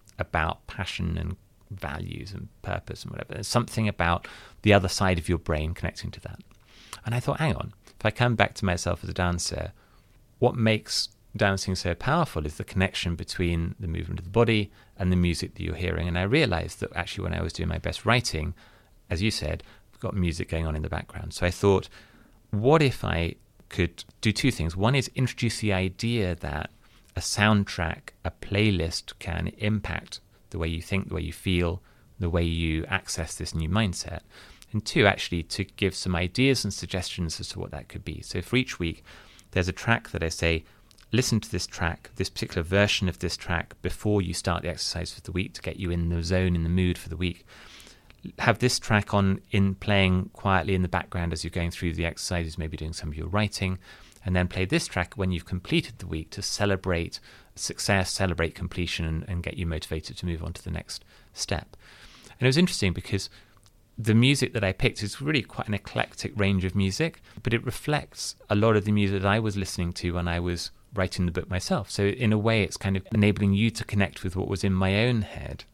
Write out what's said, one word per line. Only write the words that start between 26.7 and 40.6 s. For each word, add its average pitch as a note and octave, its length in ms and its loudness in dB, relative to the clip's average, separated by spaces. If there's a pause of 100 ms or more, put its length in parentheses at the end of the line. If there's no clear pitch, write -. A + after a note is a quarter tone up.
a - 60 -4
soundtrack, G2+ 920 2 (120)
a F#2+ 60 -4
playlist G2+ 880 0
can E2+ 300 -4 (100)
impact G2+ 640 -4 (280)
the - 100 -8
way E2 100 -2
you E2 120 -4
think, G2 280 -4
the F2 60 -6
way E2+ 60 -2
you D#2+ 140 -6
feel, F2 480 0 (360)
the F2+ 120 -2
way E2+ 120 2
you E2 440 0
access - 480 -8
this - 200 -8
new D#2+ 140 -2
mindset. F2+ 520 -2 (520)
And G#2+ 100 -2
two, - 240 4
actually F2+ 360 2
to - 220 -6
give - 300 -2
some F#2 220 -2
ideas B2+ 480 2
and G2 80 -2
suggestions F2 680 -6
as F2 100 -8
to - 80 -10
what F2 140 -6
that - 180 -12
could - 160 -12
be. D2 160 -8
So - 180 -6
for F2+ 160 0
each B2+ 220 2
week, E2+ 260 -4 (460)
there's F2+ 180 2
a F2+ 40 2
track - 400 -2
that E2 100 -2
I E2 80 0
say, E2 340 0 (480)